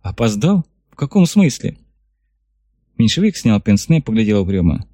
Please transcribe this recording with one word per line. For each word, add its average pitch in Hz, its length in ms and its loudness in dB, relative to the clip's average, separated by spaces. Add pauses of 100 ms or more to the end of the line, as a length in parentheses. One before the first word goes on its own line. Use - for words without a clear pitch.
«Опоздал? 160 640 0 (260)
В - 40 -20
каком 175 320 0
смысле?» - 500 -2 (1200)
Меньшевик 165 400 0
снял 107 240 0
пенсне, 107 400 0
поглядел 107 420 0
угрюмо. 90 520 0